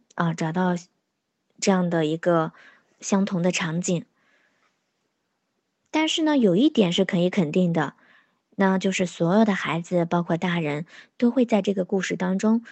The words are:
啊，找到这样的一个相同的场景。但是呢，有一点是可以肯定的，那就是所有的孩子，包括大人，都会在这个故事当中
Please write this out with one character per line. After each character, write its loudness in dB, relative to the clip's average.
啊， 0
找 -4
到 0
这 0
样 2
的 0
一 -2
个 0
相 0
同 -2
的 2
场 -4
景。 -2
但 0
是 -2
呢， 2
有 4
一 4
点 2
是 0
可 -2
以 2
肯 0
定 2
的， -2
那 2
就 -2
是 -2
所 0
有 6
的 0
孩 -4
子， -2
包 0
括 -2
大 -2
人， -4
都 2
会 0
在 2
这 -2
个 -2
故 -2
事 -6
当 -2
中 2